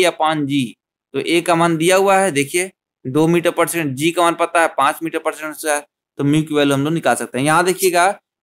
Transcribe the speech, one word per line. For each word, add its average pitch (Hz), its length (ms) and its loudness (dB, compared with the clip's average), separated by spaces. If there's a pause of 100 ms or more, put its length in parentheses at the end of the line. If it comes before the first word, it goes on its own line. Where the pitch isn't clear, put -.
upon 156 380 -2
G। 139 180 0 (500)
तो 135 80 -2
A 165 200 0
का 170 120 0
मान 165 220 2
दिया 175 200 2
हुआ 196 220 4
है, 190 140 0
देखिए 165 380 -2 (340)
दो 147 240 0
मीटर 170 240 2
per 170 140 0
second, 160 300 -4
G 160 160 0
का 170 100 0
मान 170 140 2
पता 170 260 0
है 156 60 2 (100)
पाँच 147 240 0
मीटर 160 180 -6
per 160 120 -4
second 151 240 -12
square, 147 260 -4 (360)
तो 139 60 -2
म्यू 151 180 2
की 151 120 -6
वैल्यू 143 200 2
हम 139 100 0
लोग 156 100 -2
निकाल 131 220 0
सकते 120 220 -6
हैं। 135 60 -2
यहाँ 156 200 2
देखिएगा 180 540 0 (240)